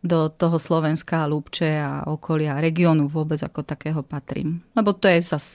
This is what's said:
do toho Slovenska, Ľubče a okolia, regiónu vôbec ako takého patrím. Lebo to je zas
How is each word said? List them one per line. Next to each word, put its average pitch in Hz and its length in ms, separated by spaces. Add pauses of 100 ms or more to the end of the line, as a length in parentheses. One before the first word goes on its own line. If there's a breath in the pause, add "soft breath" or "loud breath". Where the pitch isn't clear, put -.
do 165 300
toho 165 260
Slovenska, 160 720
Ľubče 151 480
a 147 160 (140)
okolia, 151 500
regiónu 160 480
vôbec 151 340
ako 147 240
takého 151 380
patrím. 156 720
Lebo 202 200
to 190 140
je 170 140
zas 160 340